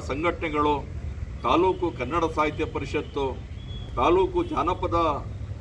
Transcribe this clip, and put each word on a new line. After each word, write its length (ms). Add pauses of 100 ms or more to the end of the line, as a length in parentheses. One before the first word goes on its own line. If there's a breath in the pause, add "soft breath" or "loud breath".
ಸಂಘಟನೆಗಳು, 680 (680)
ತಾಲೂಕು 420 (140)
ಕನ್ನಡ 240 (120)
ಸಾಹಿತ್ಯ 300
ಪರಿಷತ್ತು, 600 (720)
ತಾಲೂಕು 480
ಜಾನಪದ 560 (600)